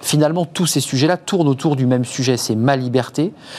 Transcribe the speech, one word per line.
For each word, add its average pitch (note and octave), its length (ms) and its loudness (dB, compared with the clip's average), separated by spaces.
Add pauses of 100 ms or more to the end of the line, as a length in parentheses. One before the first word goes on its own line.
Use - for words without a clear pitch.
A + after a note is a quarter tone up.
Finalement, D3+ 440 2
tous E3+ 220 -2
ces D3+ 120 0
sujets-là D3+ 380 0
tournent E3+ 320 0
autour C#3 260 0
du C3 120 0
même B2 180 2
sujet, B2 320 -2
c'est A2+ 180 -2
ma C3 220 2
liberté, B2+ 560 -2 (260)